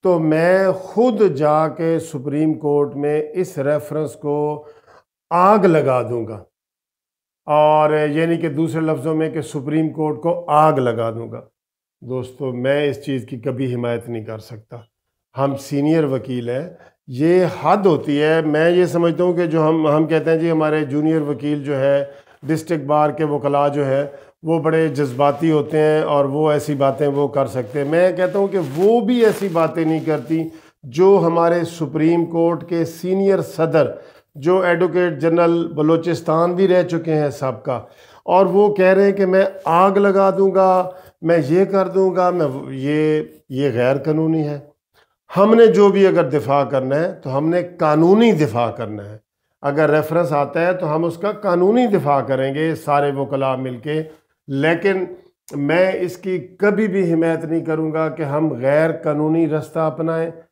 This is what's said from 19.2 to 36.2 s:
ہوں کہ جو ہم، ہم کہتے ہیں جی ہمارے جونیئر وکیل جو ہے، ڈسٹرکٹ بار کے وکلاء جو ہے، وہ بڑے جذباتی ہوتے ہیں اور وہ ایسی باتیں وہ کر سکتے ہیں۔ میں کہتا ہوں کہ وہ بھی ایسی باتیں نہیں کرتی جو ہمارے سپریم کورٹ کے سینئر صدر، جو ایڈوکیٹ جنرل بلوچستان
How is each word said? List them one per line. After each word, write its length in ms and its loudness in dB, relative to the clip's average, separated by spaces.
ہوں 100 2
کہ 120 0
جو 220 0
ہم، 200 0
ہم 180 2
کہتے 260 0
ہیں 60 4
جی 140 0
ہمارے 340 0
جونیئر 360 0
وکیل 420 -4
جو 160 -4
ہے، 240 2
ڈسٹرکٹ 420 -4
بار 240 2
کے 140 -4
وکلاء 440 0
جو 180 -2
ہے، 200 0
وہ 160 0
بڑے 280 0
جذباتی 640 0
ہوتے 260 0
ہیں 240 2
اور 240 0
وہ 260 0
ایسی 240 -2
باتیں 320 0
وہ 200 0
کر 200 -2
سکتے 320 -8
ہیں۔ 100 -4
میں 220 2
کہتا 280 -2
ہوں 80 0
کہ 120 -2
وہ 240 4
بھی 160 0
ایسی 220 0
باتیں 380 -2
نہیں 200 0
کرتی 380 -2
جو 240 2
ہمارے 380 2
سپریم 640 0
کورٹ 440 -2
کے 160 -2
سینئر 560 0
صدر، 480 0
جو 240 0
ایڈوکیٹ 600 0
جنرل 340 2
بلوچستان 880 0